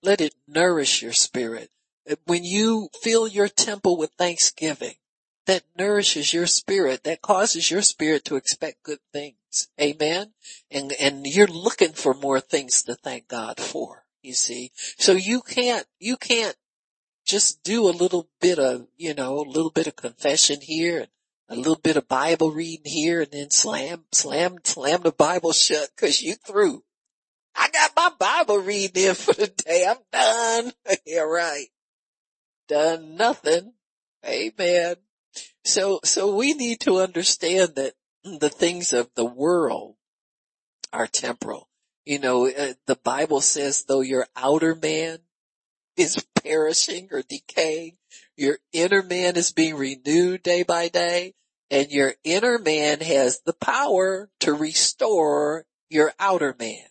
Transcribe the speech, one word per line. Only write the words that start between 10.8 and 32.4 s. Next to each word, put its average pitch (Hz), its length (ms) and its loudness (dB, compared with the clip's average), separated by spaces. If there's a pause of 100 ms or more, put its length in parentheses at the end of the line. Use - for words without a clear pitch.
and 139 260 0
you're 190 200 6
looking 175 460 0
for 143 220 0
more 135 260 0
things 135 440 -2
to 120 100 -6
thank 123 340 -12
God 113 300 -10
for, - 480 -10 (160)
you 127 120 -16
see. 123 360 -4 (280)
So - 140 4
you 190 300 0
can't, 247 440 -2 (120)
you 233 180 -6
can't 226 400 -2 (680)
just - 360 0
do 214 260 2
a - 20 4
little 175 380 0 (120)
bit 175 180 2
of, 127 280 0 (100)
you 160 180 -8
know, 135 240 -4
a 147 100 -6
little 156 220 -2
bit 160 160 0
of 151 100 -10
confession - 640 0
here 165 400 -4
and 107 80 -10 (400)
a 117 60 -14
little 139 220 0
bit 160 200 0
of 143 120 -2
Bible 160 420 2
reading 160 400 -8
here 160 320 0
and 147 100 -6
then 143 180 -8
slam, 165 640 -2
slam, 165 520 0
slam 156 380 0
the 165 100 2
Bible 165 400 2
shut 151 440 2
'cause 156 260 2
you 151 120 -4
through. 196 500 0 (680)
"I - 140 0
got 311 280 2
my 359 220 4
Bible 220 400 2
reading 196 460 0
in 190 100 4
for - 200 2
the 208 140 0
day. 180 380 0
I'm 233 120 0 (140)
done." 233 600 2 (140)
<laughs> - 200 0
Yeah, 160 140 -2
right. 156 480 -2 (1000)